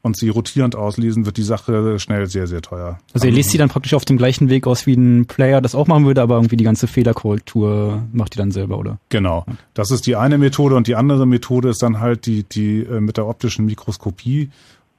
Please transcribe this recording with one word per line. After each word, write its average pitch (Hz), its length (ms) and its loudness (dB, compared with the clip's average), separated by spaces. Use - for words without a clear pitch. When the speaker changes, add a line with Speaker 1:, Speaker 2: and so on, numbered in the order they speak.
Speaker 1:
und 107 160 -2
sie 113 120 0
rotierend 117 460 -2
auslesen, 110 520 -2
wird 101 100 -4
die 110 60 -2
Sache 107 560 -2
schnell 101 260 -4
sehr, 92 220 -4
sehr 87 160 -8
teuer. 87 340 -12
Speaker 2:
Also 123 140 2
ihr 120 60 4
lest 135 180 2
sie 156 80 2
dann 143 100 4
praktisch 135 240 -2
auf 143 120 0
dem 135 120 2
gleichen 127 320 2
Weg 131 160 2
aus, 123 220 0
wie 131 80 4
ein 120 320 4
Player 135 340 2
das 127 140 -4
auch 143 100 2
machen 151 220 6
würde, 135 160 4
aber 120 140 2
irgendwie 117 200 2
die 113 60 2
ganze 110 240 2
Fehlerkorrektur 104 1120 -2
macht 117 240 -4
ihr - 40 -4
dann 101 100 -2
selber, 98 300 -4
oder? 104 180 -8
Speaker 1:
Genau. 90 360 -2
Das 101 160 -4
ist 123 160 -2
die 120 80 0
eine 139 240 2
Methode 139 360 2
und 117 120 2
die 120 80 0
andere 135 320 2
Methode 123 420 0
ist 113 140 -2
dann 113 160 0
halt 117 260 -2
die, 107 180 -2
die, 107 360 -4
äh, 117 200 -6
mit 107 180 -2
der 107 100 -4
optischen 110 400 -4
Mikroskopie. 107 840 -6